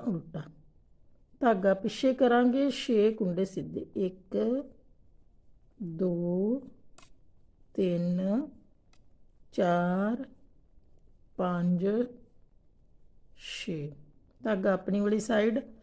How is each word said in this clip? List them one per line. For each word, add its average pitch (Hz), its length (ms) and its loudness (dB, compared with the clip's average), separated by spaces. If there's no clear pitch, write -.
ਉਲਟਾ, 160 360 -6
ਧਾਗਾ 196 340 4
ਪਿੱਛੇ 233 400 0
ਕਰਾਂਗੇ, 247 560 4
ਛੇ 220 420 2
ਕੁੰਡੇ 185 340 -2
ਸਿੱਧੇ, 165 400 -8
ਇੱਕ, 185 400 -4
ਦੋ, 180 840 -2
ਤਿੰਨ, 185 760 0
ਚਾਰ, 185 720 0
ਪੰਜ, 180 460 0
ਛੇ। 151 540 -8
ਧਾਗਾ 202 320 0
ਆਪਣੀ 185 280 0
ਵਾਲੀ 208 200 2
ਸਾਈਡ, 220 380 2